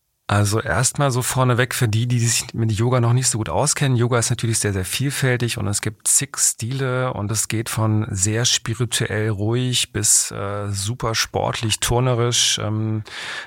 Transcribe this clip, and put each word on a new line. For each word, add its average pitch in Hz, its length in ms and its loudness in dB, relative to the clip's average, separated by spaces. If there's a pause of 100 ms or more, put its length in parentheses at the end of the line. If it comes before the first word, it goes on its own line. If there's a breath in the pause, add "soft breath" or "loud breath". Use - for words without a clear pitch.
(260)
Also 104 320 2
erstmal 139 520 0
so 123 100 0
vorneweg 127 540 2
für 123 120 2
die, 113 200 2
die 123 120 2
sich - 360 0
mit 113 180 0
Yoga 120 280 2
noch 117 120 4
nicht 127 160 4
so - 80 0
gut 107 140 -2
auskennen. 131 460 2
Yoga 117 220 2
ist 110 120 0
natürlich 113 280 0
sehr, 104 140 0
sehr 92 140 -2
vielfältig 127 720 -2
und 101 80 -2
es 101 160 -2
gibt - 260 -4
zig - 300 0
Stile 127 760 -2
und 101 180 -4
es 110 180 -2
geht 110 200 -4
von 107 420 2
sehr 107 360 0
spirituell 110 840 -2
ruhig 117 640 0
bis, - 380 2
äh, 101 400 -6
super 110 440 -4
sportlich, 107 640 -2
turnerisch. 120 800 2
Ähm, 107 460 -2 (420 loud breath)